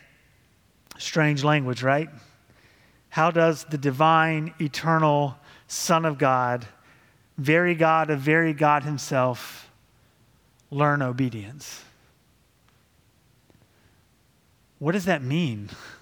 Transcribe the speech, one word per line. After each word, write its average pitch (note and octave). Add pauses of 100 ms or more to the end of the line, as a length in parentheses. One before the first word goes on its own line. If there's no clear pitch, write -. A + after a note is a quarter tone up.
(960)
strange D3+
language, C3
right? C#3 (1000)
How D#3+
does E3
the D#3
divine, D#3
eternal D3+ (300)
Son E3
of D3
God, B2 (720)
very E3
God D#3+
of D3
very D#3+
God D3
himself, C3 (1000)
learn D3
obedience? B2 (3000)
What D3+
does G3
that E3+
mean? B2+ (320)